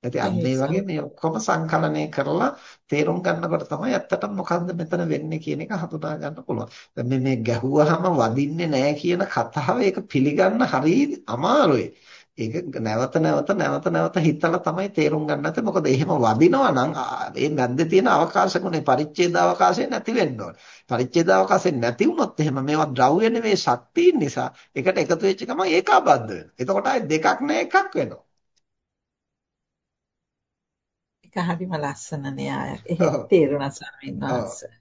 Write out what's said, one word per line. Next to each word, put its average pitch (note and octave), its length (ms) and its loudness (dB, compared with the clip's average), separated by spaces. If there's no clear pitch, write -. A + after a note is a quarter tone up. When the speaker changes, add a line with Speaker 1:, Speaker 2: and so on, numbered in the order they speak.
Speaker 1:
ඉතින් B2+ 180 -4
අන්න A2+ 160 -2
ඒ - 20 0
Speaker 2:
එහෙයි C3 180 0
Speaker 1:
වගේ D3+ 240 0
Speaker 2:
සම්- - 20 -6
Speaker 1:
මේ E3 180 -6
ඔක්කොම D#3+ 360 -4
සංකලනය D#3+ 720 0
කරලා D#3 420 0
තේරුම් D3+ 340 0
ගන්නකොට E3+ 460 -2
තමයි A3+ 260 -4
ඇත්තටම - 420 -2
මොකද්ද F3 420 -2
මෙතන F3 300 -4
වෙන්නේ D#3 340 -4
කියන D3+ 220 -6
එක F3 120 -10
හඳුනා D#3 420 -6
ගන්න D3+ 280 -10
පුළුවන්. A2 260 -6
දැන් A#2+ 160 -6
මේ, C3 120 0
මේ C3 180 2
ගැහුවාම C3+ 680 2
වදින්නේ C#3+ 500 0
නැහැ C#3+ 280 2
කියන F3 300 -2
කතාව C#3+ 540 -2
ඒක G3 260 2
පිළිගන්න F3+ 640 2
හරි D#3 280 2
අමාරුයි. D3 600 2
ඒක A2+ 200 -6
නැවත A2+ 400 -2
නැවත D3+ 340 2
නැවත D3 360 -2
නැවත E3 320 0
හිතලා E3 420 2
තමයි F3 280 -4
තේරුම් D3+ 340 0
ගන්න D3+ 180 -2
නැත්තේ. E3 220 -4
මොකද F#3 240 0
එහෙම C3+ 240 2
වදිනවා D#3 500 4
නම් C3 220 0
ආ, B2+ 400 -6
ඒ B2+ 160 0
මැද්දේ C3 380 0
තියෙන F#3+ 200 4
අවකාශ E3 520 2
ගුණේ E3 240 -4
පරිච්ඡේද D3+ 520 2
අවකාශය F3+ 500 2
නැති A3+ 280 -4
වෙන්න D3 260 0
ඕනේ. F2 200 -12
පරිච්ඡේද B2+ 440 2
අවකාශය F#3+ 420 4
නැති A#2+ 340 0
වුණොත් D#4+ 340 0
එහෙම D3+ 200 0
මේවා D3 320 0
ද්‍රව්‍ය C3+ 380 4
නෙවෙයි A3+ 280 0
ශක්තියින් E4 600 2
නිසා C3 320 -2
ඒකට F3+ 280 0
එකතු D#3+ 200 2
වෙච්ච G3 240 0
ගමන් D4 260 -4
ඒක F4 200 2
ආබද්ධ D3 360 4
වෙනවා. F#2+ 300 -12
එතකොට F#3+ 320 -2
ආයේ A#3+ 200 0
දෙකක් D#3 340 0
නෑ D4+ 200 0
එකක් - 140 -4
වෙනවා. - 320 -6
Speaker 2:
ඒක - 220 -18
හරිම F3 300 -4
ලස්සන C#3+ 580 -8
න්‍යායක්. C#3 540 -8
එහෙම E3+ 220 0
Speaker 1:
ඔව්. D3 160 -2
Speaker 2:
තේරුණා C#3+ 460 2
ස්වාමීන් - 460 -14
Speaker 1:
ඔව්. B2 160 -2
Speaker 2:
වහන්සේ. - 380 -12